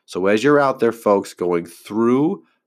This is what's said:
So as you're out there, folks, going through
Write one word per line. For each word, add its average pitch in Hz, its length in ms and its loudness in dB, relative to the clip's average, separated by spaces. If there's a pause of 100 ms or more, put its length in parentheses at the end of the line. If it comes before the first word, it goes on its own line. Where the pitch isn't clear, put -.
So 92 220 -6
as 107 160 2
you're 147 160 4
out 135 200 0
there, 113 140 0
folks, 101 400 0
going 87 320 -4
through 123 800 -2 (220)